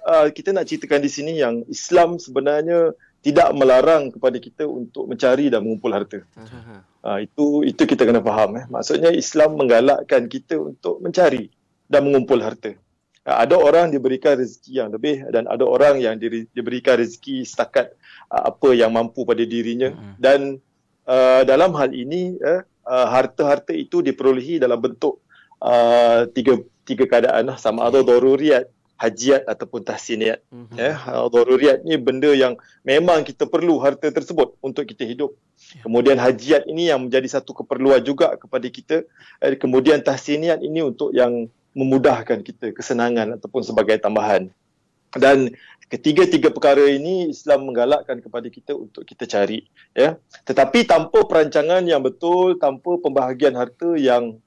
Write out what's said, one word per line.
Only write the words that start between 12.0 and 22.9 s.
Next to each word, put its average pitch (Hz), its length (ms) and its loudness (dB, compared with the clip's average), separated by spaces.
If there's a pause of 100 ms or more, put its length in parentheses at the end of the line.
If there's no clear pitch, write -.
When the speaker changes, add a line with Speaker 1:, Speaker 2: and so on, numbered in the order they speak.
Speaker 1:
mengumpul 135 360 2
harta. 107 380 -8 (440)
Ah, 117 240 0
ada 131 80 2
orang 165 400 4
diberikan 131 400 0
rezeki 123 400 -6
yang 120 160 -4
lebih 135 400 -6
dan 113 160 -2
ada 120 160 -4
orang 131 400 2
yang 110 160 -2
diri-, 113 320 -8
diberikan 123 480 -2
rezeki 127 480 -6
setakat, - 480 -4 (320)
ah, - 240 -2
apa 135 240 2
yang 117 160 4
mampu 117 320 -4
pada 117 240 -2
dirinya. 117 480 -4
Speaker 3:
Mm-mm. 104 240 -20
Speaker 1:
Dan, 135 220 4 (680)
ah, 131 400 4
dalam 139 260 4
hal 139 220 -2
ini, 165 420 -6
eh, 165 300 -2 (160)
ah, 127 260 0